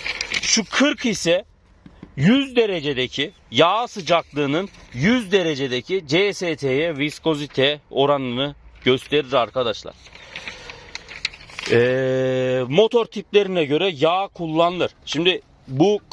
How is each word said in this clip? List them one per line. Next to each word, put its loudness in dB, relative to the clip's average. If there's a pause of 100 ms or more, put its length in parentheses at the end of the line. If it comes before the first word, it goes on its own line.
(420)
Şu 0
kırk 0
ise 0 (680)
yüz 2
derecedeki -2 (200)
yağ 4
sıcaklığının -2 (240)
yüz 0
derecedeki 0
C 2
S -4
T'ye -2
viskozite -2 (120)
oranını 0 (280)
gösterir 0
arkadaşlar. -2 (1800)
Ee, 2
motor 2
tiplerine 0
göre 0
yağ 2
kullanılır. 0 (140)
Şimdi -2 (260)
bu 2 (140)